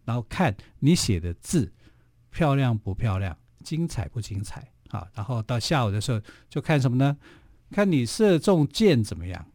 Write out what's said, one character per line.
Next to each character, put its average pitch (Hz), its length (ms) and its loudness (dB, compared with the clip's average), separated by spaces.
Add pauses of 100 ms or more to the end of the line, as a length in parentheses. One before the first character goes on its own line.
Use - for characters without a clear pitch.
然 117 100 -6
后 120 140 -4
看 151 260 0 (260)
你 147 140 6
写 92 280 0
的 85 140 -4
字 - 360 -2 (600)
漂 143 240 0
亮 123 220 0
不 98 160 -6
漂 95 240 -2
亮、 95 160 -4 (300)
精 165 240 -4
彩 - 220 -8
不 120 100 -10
精 101 240 -8
彩？ - 240 -14 (220)
啊， - 240 -10
然 104 100 -8
后 120 200 -4
到 123 140 -4
下 131 280 0
午 104 40 0
的 104 120 -2
时 127 100 -4
候 110 80 -2 (300)
就 143 100 -6
看 147 220 2
什 127 100 2
么 123 60 0
呢？ 139 180 2 (560)
看 202 180 2
你 131 160 2
射 190 320 4
中 156 300 4
箭 170 340 4
怎 98 160 -4
么 85 80 -12
样 87 300 -12